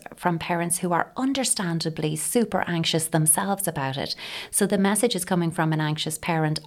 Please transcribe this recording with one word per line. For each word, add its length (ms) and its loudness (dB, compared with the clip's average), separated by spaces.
from 240 0
parents 400 -2
who 140 0
are 240 2
understandably 1000 0
super 540 0
anxious 400 0
themselves 580 2
about 300 -4
it. 180 -4
So 120 2
the 140 2
message 380 4
is 80 -4
coming 260 2
from 220 2
an 80 2
anxious 380 -2
parent 480 0